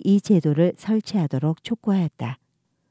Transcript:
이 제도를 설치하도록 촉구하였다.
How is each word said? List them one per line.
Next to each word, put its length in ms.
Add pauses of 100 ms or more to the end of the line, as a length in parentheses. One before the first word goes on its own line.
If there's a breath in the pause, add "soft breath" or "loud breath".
이 160
제도를 560
설치하도록 840
촉구하였다. 760 (540)